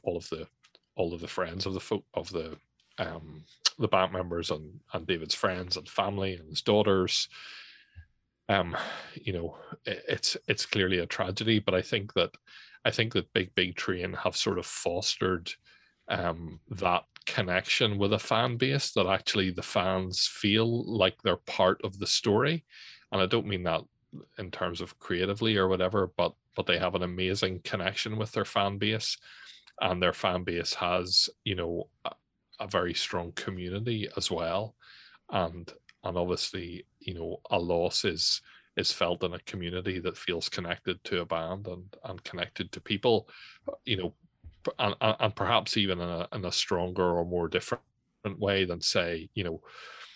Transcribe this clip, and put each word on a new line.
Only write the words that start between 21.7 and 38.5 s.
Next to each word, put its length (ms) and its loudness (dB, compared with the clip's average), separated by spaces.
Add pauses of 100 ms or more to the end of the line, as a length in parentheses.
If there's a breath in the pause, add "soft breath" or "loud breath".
of 140 -4
the 80 -2
story. 580 2 (480 loud breath)
And 80 2
I 60 6
don't 200 2
mean 180 -2
that 180 2 (560)
in 120 -8
terms 300 -4
of 180 -10
creatively 580 2
or 120 6
whatever, 480 2
but, 160 2 (240)
but 100 -2
they 120 4
have 160 0
an 80 2
amazing 600 0
connection 520 -2
with 160 -4
their 140 0
fan 320 0
base, 400 -2 (640 loud breath)
and 220 2
their 120 4
fan 300 0
base 300 -2
has, 540 2 (160)
you 100 0
know, 340 -4 (160)
a, 60 -4 (500)
a 60 -4
very 280 0
strong 380 -4
community 840 -4
as 140 0
well. 440 -2 (560 loud breath)
And, 400 -2 (320)
and 140 -2
obviously, 720 -2 (140)
you 140 -8
know, 260 -6 (100)
a 80 4
loss 460 2
is, 360 0 (360 loud breath)